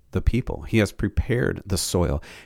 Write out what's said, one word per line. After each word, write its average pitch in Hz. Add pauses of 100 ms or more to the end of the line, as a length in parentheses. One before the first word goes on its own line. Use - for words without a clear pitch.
(120)
the 92
people. -
He -
has 101
prepared -
the 95
soil. 73 (240)